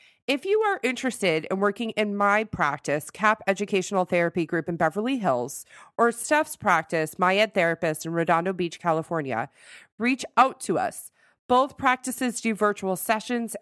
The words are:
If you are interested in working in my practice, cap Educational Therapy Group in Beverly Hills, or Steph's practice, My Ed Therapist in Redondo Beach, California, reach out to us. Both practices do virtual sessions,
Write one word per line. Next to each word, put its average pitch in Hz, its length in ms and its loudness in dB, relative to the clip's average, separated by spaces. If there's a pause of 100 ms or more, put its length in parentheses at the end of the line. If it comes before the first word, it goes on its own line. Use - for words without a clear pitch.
(260)
If 269 180 -2
you 403 160 2
are 415 220 0
interested 220 680 0
in 190 100 -2
working 208 300 0
in 208 240 -2
my 202 300 2
practice, 147 680 -2
cap 214 360 0
Educational 196 580 0
Therapy 170 400 0
Group 165 240 -2
in 175 80 -4
Beverly 202 400 0
Hills, 139 480 -2 (320)
or 233 160 4
Steph's 302 440 0
practice, 165 640 0
My 185 180 4
Ed 214 180 2
Therapist 165 500 0
in 165 80 -4
Redondo 170 400 2
Beach, 175 280 -4
California, 156 680 -2 (500)
reach 247 280 -2 (100)
out 254 240 4
to 170 180 -2
us. - 320 -4 (380)
Both 262 280 2
practices 254 640 -2
do 226 160 0
virtual 196 400 0
sessions, 226 640 -2